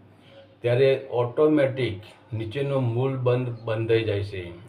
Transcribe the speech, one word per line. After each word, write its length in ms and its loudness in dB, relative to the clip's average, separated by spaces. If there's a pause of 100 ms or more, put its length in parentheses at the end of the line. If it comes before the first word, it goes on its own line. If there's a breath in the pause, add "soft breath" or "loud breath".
(600 loud breath)
ત્યારે 500 2
ઓટોમેટિક 880 2 (320)
નીચેનો 460 -2
મૂળ 380 0
બંધ 320 0
બંધાઈ 540 0
જાય 200 0
છે 260 -10 (200)